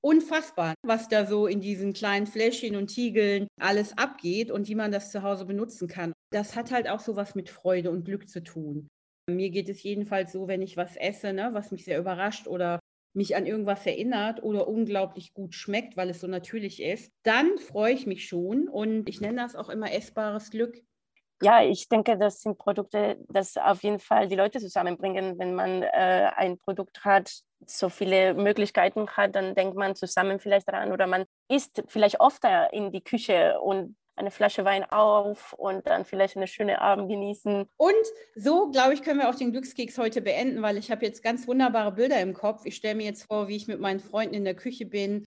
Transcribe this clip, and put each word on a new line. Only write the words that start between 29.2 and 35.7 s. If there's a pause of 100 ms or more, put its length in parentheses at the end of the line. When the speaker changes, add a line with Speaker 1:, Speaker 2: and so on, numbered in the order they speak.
Speaker 2:
dann
denkt
man
zusammen
vielleicht
dran
oder
man (260)
isst
vielleicht
öfter
in
die
Küche
und (200)
eine
Flasche
Wein
auf
und